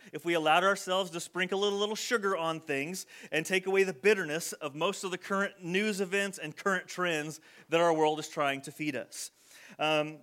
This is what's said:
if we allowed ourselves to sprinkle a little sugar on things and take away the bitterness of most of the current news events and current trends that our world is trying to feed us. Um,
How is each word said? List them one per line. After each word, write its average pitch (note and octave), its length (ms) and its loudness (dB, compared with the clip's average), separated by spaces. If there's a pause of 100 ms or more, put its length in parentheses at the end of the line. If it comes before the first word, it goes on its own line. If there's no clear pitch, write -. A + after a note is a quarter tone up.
(120)
if D3+ 100 -10
we E3+ 120 0
allowed D#3+ 300 6
ourselves F#3+ 480 2
to E3+ 80 -6
sprinkle F#3+ 460 -2
a G#3 40 2
little G#3 240 -2
sugar G3+ 420 0
on E3 240 -2
things D3+ 460 -4 (240)
and D#3+ 160 -2
take F#3 200 0
away F#3+ 180 4
the F#3 100 -2
bitterness E3 580 0
of C#3+ 220 -8
most F3 280 -2
of F#3+ 80 -6
the F#3 60 -4
current G3 480 -4
news G3 380 0
events G3 340 -2
and D3+ 180 -10
current F#3+ 340 -2
trends D#3+ 520 -2 (300)
that E3 100 6
our E3+ 140 6
world D#3 240 4
is D3+ 100 -8
trying C#3 340 0
to D3+ 80 -14
feed D3+ 240 -6
us. - 360 -10 (480)
Um, D3+ 440 0